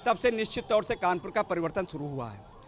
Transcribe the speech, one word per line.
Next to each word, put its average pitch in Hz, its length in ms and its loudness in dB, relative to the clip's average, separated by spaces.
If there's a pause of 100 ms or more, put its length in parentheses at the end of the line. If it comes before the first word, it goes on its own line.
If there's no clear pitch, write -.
तब 226 120 4
से 247 140 4
निश्चित 220 360 -2
तौर 214 160 4
से 233 120 -2
कानपुर 175 360 0
का 208 100 2
परिवर्तन 170 440 0
शुरू 147 220 -6
हुआ 131 220 -4
है। 98 160 -14 (220)